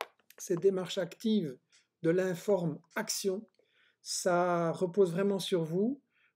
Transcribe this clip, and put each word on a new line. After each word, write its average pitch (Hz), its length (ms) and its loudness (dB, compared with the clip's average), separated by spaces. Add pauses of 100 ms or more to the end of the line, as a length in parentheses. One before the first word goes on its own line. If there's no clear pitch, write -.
(380)
cette 170 220 -4
démarche 185 380 2
active 175 580 0 (460)
de 160 80 2
l'informe 180 720 0 (160)
action, 208 500 -4 (540)
ça 175 720 0
repose 175 400 2
vraiment 196 260 0
sur 175 240 0
vous. 190 400 -2 (340)